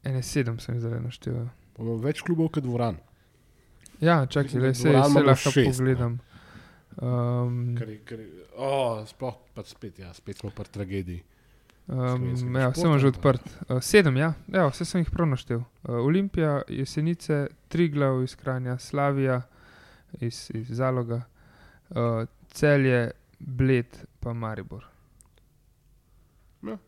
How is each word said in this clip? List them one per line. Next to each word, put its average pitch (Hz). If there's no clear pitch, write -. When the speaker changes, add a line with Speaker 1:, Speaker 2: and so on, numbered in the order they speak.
Speaker 1:
Ene 131
sedem 117
sem 120
jih 120
zdajle 117
naštel, 123
ja. 120
Speaker 2:
Pa -
imamo 113
več 143
klubov 160
kot 156
dvoran. 120
Speaker 1:
Ja, 160
čakaj, 139
Speaker 2:
Mislim, 135
da 131
Speaker 1:
lej, 131
sej, 123
Speaker 2:
dvoran 139
Speaker 1:
sej 143
Speaker 2:
imamo 143
Speaker 1:
lahko 135
Speaker 2:
šest, 135
no. 131
Speaker 1:
pogledam. 123
Ehm, 123
Speaker 2:
Kar 113
je, 107
kar 110
je, 104
o, 135
sploh 123
pač -
spet, -
ja, 90
spet -
smo 104
pri 104
tragediji 92
Speaker 1:
Ehm, 131
Speaker 2:
slovenskega 123
Speaker 1:
ja, 131
vse 147
imam 165
Speaker 2:
športa, 143
Speaker 1:
že 139
Speaker 2:
ampak 127
Speaker 1:
odprt. 131
Eh, 127
sedem, 160
ja. 151
Ja, 180
vse 165
sem 180
jih 160
prav 170
naštel. 123
Eh, -
Olimpija, 156
Jesenice, 151
Triglav 143
iz 127
Kranja, 127
Slavija 139
iz, -
iz 113
Zaloga, 120
eh, 117
Celje, 131
Bled 131
pa 117
Maribor. 110
Speaker 2:
Ja. 214